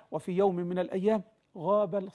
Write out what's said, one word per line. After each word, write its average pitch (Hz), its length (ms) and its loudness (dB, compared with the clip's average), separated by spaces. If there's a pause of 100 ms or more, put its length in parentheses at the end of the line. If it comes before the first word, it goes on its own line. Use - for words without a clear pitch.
(120)
وفي 160 200 -6
يوم 185 240 4
من 180 240 -2
الأيام 190 440 0 (340)
غاب 190 580 0